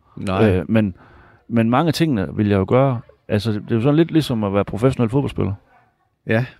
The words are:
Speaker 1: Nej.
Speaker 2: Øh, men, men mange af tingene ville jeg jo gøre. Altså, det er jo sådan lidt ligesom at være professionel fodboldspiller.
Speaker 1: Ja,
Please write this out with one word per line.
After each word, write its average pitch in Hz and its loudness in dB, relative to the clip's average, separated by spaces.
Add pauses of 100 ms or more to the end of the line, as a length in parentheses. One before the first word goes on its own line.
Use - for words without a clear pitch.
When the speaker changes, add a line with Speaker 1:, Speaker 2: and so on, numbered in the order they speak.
(280)
Speaker 1:
Nej. 101 2
Speaker 2:
Øh, 90 0
men, 107 0 (540)
men 113 0
mange 143 2
af 143 0
tingene 120 -2
ville 104 0
jeg 101 2
jo 95 2
gøre. 123 2 (280)
Altså, 107 -2
det 104 -8
er 117 0
jo 113 2
sådan 143 2
lidt 160 2
ligesom 135 0
at 98 -2
være 101 2
professionel 110 0
fodboldspiller. 107 -2 (760)
Speaker 1:
Ja, 110 0 (160)